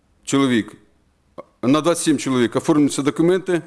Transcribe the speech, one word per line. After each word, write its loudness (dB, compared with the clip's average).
чоловік, 0
на 2
двадцять 0
сім 2
чоловік 0
оформлюються 0
документи 0